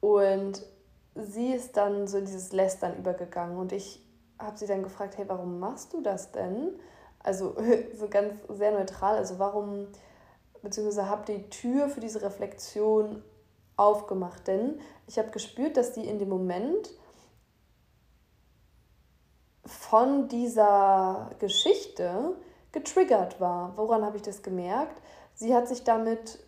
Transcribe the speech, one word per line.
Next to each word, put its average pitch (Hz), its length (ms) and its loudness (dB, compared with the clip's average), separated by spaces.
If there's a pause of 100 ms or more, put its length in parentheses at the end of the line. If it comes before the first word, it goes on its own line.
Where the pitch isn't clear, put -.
Und 196 600 4 (520)
sie 226 380 -4
ist 247 240 -4
dann 202 300 2
so 196 120 -2
in 196 60 -2
dieses 190 280 -10
Lästern 190 440 0
übergegangen 180 640 -6
und 185 140 -6
ich - 300 -10 (360)
hab 214 200 -12
sie 208 80 -8
dann 196 160 -2
gefragt, 196 360 -10
„Hey, 196 100 -8
warum 180 320 -6
machst 220 320 -8
du 339 80 -6
das 196 320 -4
denn?“ 202 380 -4 (520)
Also 190 320 -2 (220)
<laughs> - 180 -4
so 214 140 -6
ganz 202 260 2 (140)
sehr 208 240 0
neutral, 196 440 0
also 185 220 -4
warum, 202 500 -4 (760)
beziehungsweise 202 460 -2
hab 208 180 -4
die 202 240 -6
Tür 277 380 0
für 285 120 -6
diese 220 220 -6
Reflexion 214 1000 0 (540)
aufgemacht, 202 680 2
denn 214 340 -2 (260)
ich - 120 -4
hab 220 140 -2
gespürt, 277 440 -4
dass 240 180 2
sie 220 100 -8
in 208 140 -4
dem 196 100 -2
Moment 190 600 -2 (2750)
von 269 640 4
dieser 202 1080 4
Geschichte 208 960 0 (380)
getriggert 269 680 2
war. 175 360 -2
Woran 220 280 2
hab 208 100 -4
ich 202 80 -8
das 202 200 -10
gemerkt? 190 580 -4 (340)
Sie 226 200 2
hat 240 140 4
sich 240 160 -6
damit 226 640 0